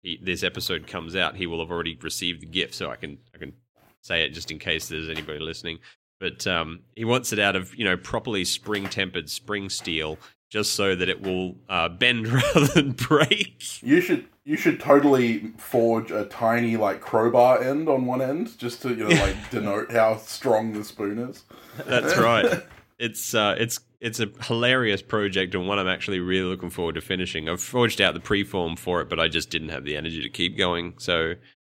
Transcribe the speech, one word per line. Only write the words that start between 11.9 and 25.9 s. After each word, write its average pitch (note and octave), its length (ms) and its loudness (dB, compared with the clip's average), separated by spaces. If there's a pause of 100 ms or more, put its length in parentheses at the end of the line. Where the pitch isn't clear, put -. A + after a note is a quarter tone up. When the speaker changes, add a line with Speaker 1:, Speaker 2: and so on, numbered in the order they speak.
Speaker 1:
<laughs> A#2 60 0
rather D3+ 340 4
than C#3 260 4
break. - 920 0
Speaker 2:
You D3 180 6
should, - 240 0 (180)
you D3 140 -2
should - 220 2
totally B2+ 760 6
forge A2+ 520 2
a G#2 160 -2
tiny, A#2 500 0
like, G#2 260 0
crowbar A#2+ 600 6
end C#3+ 260 0
on C3 200 2
one B2+ 160 -2
end, D#3+ 340 -4
just - 240 -8
to, C3 80 -4
you A2 180 -2
know, E3 80 6
Speaker 1:
<laughs> D3+ 60 4
Speaker 2:
like, - 300 -2
denote G#2 400 -4
how A2 260 4
strong A2 560 0
the G#2 100 -6
spoon G#2 360 -6
is. E3 240 -10 (420)
Speaker 1:
That's B2 320 2
right. A2+ 500 4
Speaker 2:
<laughs> - 80 -20 (240)
Speaker 1:
It's, A#2 360 -4
uh, G#2 240 4
it's, A#2 200 -2 (200)
it's A2+ 200 -6
a A2 80 0 (160)
hilarious A#2+ 600 2
project G2 520 0
and F2+ 120 -2
one G2+ 120 0
I'm F#2 80 0
actually F#2 320 -2